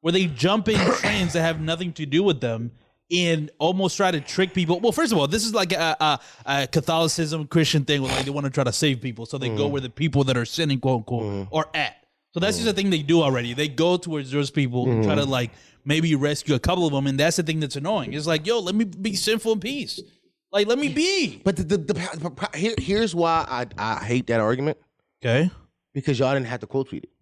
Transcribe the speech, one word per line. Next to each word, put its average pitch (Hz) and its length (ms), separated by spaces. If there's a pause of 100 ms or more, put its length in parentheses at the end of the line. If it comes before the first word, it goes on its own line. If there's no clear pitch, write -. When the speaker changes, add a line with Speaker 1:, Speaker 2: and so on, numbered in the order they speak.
Speaker 1:
where 170 60
they 185 160
jump 175 420
in 214 80 (140)
Speaker 2:
<coughs> 160 60
Speaker 1:
trains 196 360
that 170 80
have 165 180
nothing 165 320
to 156 140
do 143 160
with 180 180
them 117 300 (420)
and 165 460
almost 185 400
try 185 140
to 165 100
trick 185 320
people. 175 260
Well, 220 120
first 311 200
of 208 60
all, 143 100
this 208 160
is 226 120
like 190 180
a, 160 260
a, 151 200 (260)
a 139 220
Catholicism, 160 800
Christian 156 380
thing 143 180
where, 127 80
like, - 120
they 135 60
wanna 139 220
try 139 140
to 120 60
save 135 300
people, 117 240
so 139 140
they 120 100
go 139 180
Speaker 2:
Mm. 143 40
Speaker 1:
where 139 100
the 127 80
people 131 360
that 131 120
are 117 80
sinning, 143 340
quote 127 180
unquote, 117 260
Speaker 2:
Mm. 101 280
Speaker 1:
are 156 220
at. 147 220 (400)
So 170 40
that's 196 180
just 233 120
a 202 40
Speaker 2:
Mm. - 20
Speaker 1:
thing 196 160
they 160 100
do 160 220
already. 120 320
They 151 120
go 160 300
towards 156 320
those 143 220
people 123 360
and 113 160
try 104 120
to, - 80
Speaker 2:
Mm. 139 60
Speaker 1:
like, 123 220 (340)
maybe 156 280
rescue 147 400
a 123 60
couple 175 260
of 147 80
them, 139 140
and 135 120
that's 160 180
the 185 60
thing 156 160
that's 147 160
annoying. 143 380
It's 147 140
like, 160 180
yo, 226 140
let 180 160
me 226 100
be 190 300
sinful 220 380
in 214 60
peace. 240 400 (520)
Like, 208 160
let 240 100
me 285 120
be. 320 540
Speaker 2:
But 190 120
the, 185 80
the, 175 140
the, 165 160 (260)
the 165 100
pro-, 147 300
here, 214 180
here's 196 380
why 165 340
I, 123 160 (100)
I 107 300
hate 120 220
that 117 120
argument. 127 380 (480)
Speaker 1:
Okay. 131 240 (460)
Speaker 2:
Because 135 240
y'all 135 160
didn't 135 100
have 120 140
to - 80
quote 135 220
tweet - 160
it. - 40 (120)